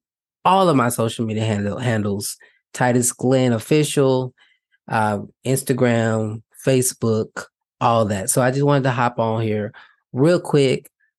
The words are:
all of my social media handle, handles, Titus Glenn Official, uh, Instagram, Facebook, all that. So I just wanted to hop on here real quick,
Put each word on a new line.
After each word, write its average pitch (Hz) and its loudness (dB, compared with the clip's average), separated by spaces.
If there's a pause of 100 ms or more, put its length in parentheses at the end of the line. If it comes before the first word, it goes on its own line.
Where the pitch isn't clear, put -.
(440)
all 185 4
of 156 4
my 120 2
social 113 -2
media 110 -2
handle, 101 -2
handles, 104 -4 (380)
Titus 123 0
Glenn 127 2
Official, 131 0 (540)
uh, 107 0 (260)
Instagram, 117 0 (240)
Facebook, 117 -2 (340)
all 117 2
that. 101 -4
So 135 0
I 127 2
just 139 -2
wanted 143 2
to 131 0
hop 120 -2
on 113 0
here 107 -4 (400)
real 160 2
quick, 143 0 (280)